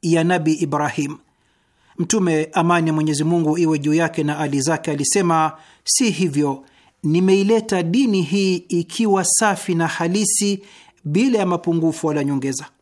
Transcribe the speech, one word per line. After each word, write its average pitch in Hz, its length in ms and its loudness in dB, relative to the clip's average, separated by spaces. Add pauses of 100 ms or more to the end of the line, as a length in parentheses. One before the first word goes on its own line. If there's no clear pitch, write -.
ya 165 220 2
Nabi 165 300 2
Ibrahim." 147 640 -4 (800)
Mtume, 170 560 0
amani 170 340 2
ya 160 60 0
Mwenyezi 156 300 0
Mungu 165 340 0
iwe 160 220 2
juu 147 140 0
yake 160 300 0
na 147 160 -2
ali 143 220 -2
zake, 156 300 -2
alisema, 156 600 0 (320)
"Si - 260 0
hivyo, 147 540 -2 (400)
nimeileta 190 800 2
dini 196 380 2
hii 185 340 0
ikiwa 185 680 -2
safi 196 520 0
na 165 120 0
halisi, 196 760 -2 (440)
bila 214 340 2
ya 190 60 0
mapungufu 165 640 0
wala 147 160 0
nyongeza." 139 420 -4 (160)